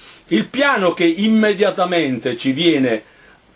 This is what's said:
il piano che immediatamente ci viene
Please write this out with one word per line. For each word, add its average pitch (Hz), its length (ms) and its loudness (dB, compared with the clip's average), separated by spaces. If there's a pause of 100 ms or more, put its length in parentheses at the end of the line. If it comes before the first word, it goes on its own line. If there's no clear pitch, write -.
(280)
il - 180 0
piano 240 480 0
che 175 120 -2
immediatamente 180 1300 0
ci 135 140 -2
viene 135 520 0 (520)